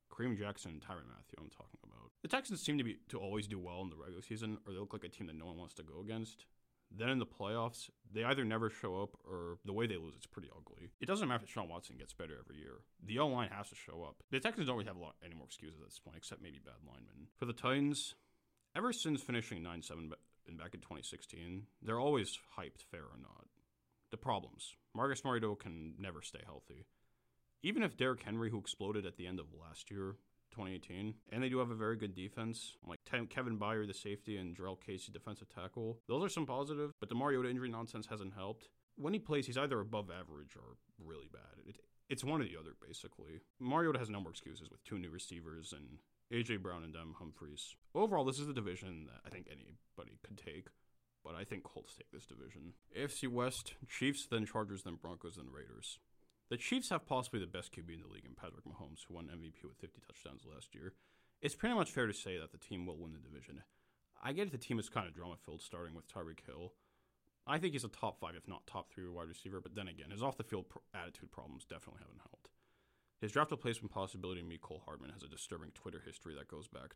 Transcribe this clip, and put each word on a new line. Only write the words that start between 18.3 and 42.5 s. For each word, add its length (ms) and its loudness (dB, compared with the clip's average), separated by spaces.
ever 160 4
since 300 4
finishing 400 0
nine 200 -4
seven 260 -4
ba-, 80 -4
in, 100 -8
back 180 -8
in 60 -8
twenty 220 -8
sixteen, 600 -6
they're 160 4
always 400 6
hyped, 320 -6
fair 140 -8
or 180 -12
not. 260 -16
The 40 0
problems. 600 0
Marcus 300 4
Mariota 320 6
can 420 -4
never 240 -4
stay 220 -8
healthy. 420 -12
Even 180 6
if 140 6
Derrick 260 6
Henry, 280 2
who 80 2
exploded 480 0
at 100 -6
the 100 -4
end 140 0
of 60 -4
last 320 -12
year, 260 -2
twenty 240 -2
eighteen, 400 -2
and 100 4
they 60 6
do 100 6
have 120 4
a 40 -2
very 220 4
good 180 0
defense, 640 -2
like 180 -6
Te-, 220 2
Kevin 320 0
Byard, 300 4
the 60 -2
safety, 420 -2
and 200 -2
Jarrell 240 -4
Casey, 300 -4
defensive 380 -8
tackle. 580 -4
Those 160 4
are 60 6
some 180 2
positive, 540 2
but 80 -2
the 60 0
Mariota 340 6
injury 220 2
nonsense 360 -4
hasn't 280 -4
helped. 340 -4
When 180 2
he 40 6
plays, 280 4
he's 120 0
either 220 6
above 300 0
average 460 -8
or 200 -16
really 300 -8
bad. 340 -16
It, 100 -12
it's 140 0
one 180 4
or 40 6
the 160 -2